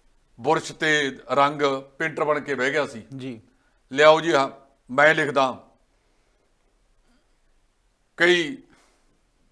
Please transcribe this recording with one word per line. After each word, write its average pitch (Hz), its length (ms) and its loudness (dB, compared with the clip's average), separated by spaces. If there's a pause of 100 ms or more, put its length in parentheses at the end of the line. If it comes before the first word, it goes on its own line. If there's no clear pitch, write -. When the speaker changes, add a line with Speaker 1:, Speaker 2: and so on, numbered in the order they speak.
(400)
Speaker 1:
ਬੁਰਸ਼ 151 320 -2
ਤੇ 147 480 -2 (120)
ਰੰਗ 143 300 0 (360)
ਪੇਂਟਰ 156 260 -6
ਬਣ 147 160 0
ਕੇ 135 160 -8
ਬਹਿ 127 160 -2
ਗਿਆ 147 160 -2
ਸੀ। 110 180 -16 (120)
Speaker 2:
ਜੀ। 127 240 -14 (500)
Speaker 1:
ਲਿਆਓ 156 300 6
ਜੀ, 165 120 -2
ਹਾਂ, 135 160 2 (400)
ਮੈਂ 147 260 4
ਲਿਖਦਾ। 131 560 -2 (2500)
ਕਈ 170 400 2 (960)